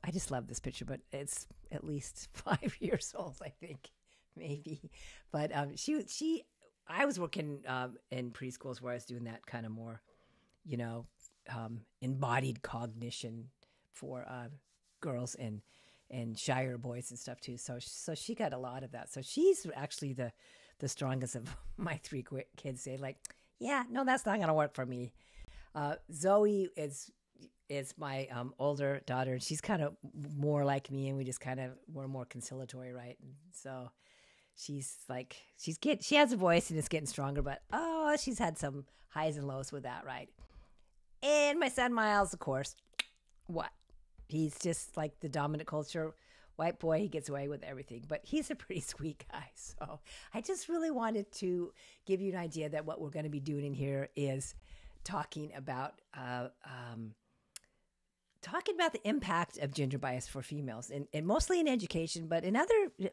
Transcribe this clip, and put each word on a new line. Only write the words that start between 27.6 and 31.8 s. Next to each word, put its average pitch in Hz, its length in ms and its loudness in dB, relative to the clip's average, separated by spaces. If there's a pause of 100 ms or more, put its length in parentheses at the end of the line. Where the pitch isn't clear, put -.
is 139 260 -2
my, 135 320 -2
um, 123 300 -6
older 139 480 2
daughter, 131 280 2
and 127 100 0
she's 156 180 -2
kinda 160 320 2 (420)
more 147 300 4
like 139 240 2
me, 135 200 0
and 135 80 0
we 135 60 -2
just 127 160 -4
kinda, 131 340 -4 (140)